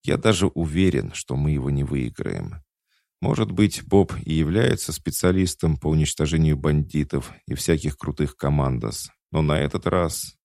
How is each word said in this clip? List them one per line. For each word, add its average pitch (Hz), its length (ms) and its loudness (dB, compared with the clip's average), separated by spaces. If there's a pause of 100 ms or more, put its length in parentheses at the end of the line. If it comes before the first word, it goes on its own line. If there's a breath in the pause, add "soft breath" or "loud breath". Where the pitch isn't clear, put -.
Я 76 140 0
даже 98 300 2
уверен, 80 640 0
что - 220 -8
мы 73 160 2
его 69 180 0
не 69 140 0
выиграем. 64 800 -6 (580)
Может - 300 0
быть, 92 320 2
Боб 98 300 4 (120)
и 78 80 -2
является 85 580 2
специалистом 87 880 0
по - 80 -10
уничтожению 78 720 2
бандитов 73 760 -2 (140)
и - 80 -8
всяких 76 420 0
крутых 73 400 -4
командос, 67 760 -2 (200)
но 78 100 0
на 76 180 2
этот 73 280 -2
раз 85 580 -2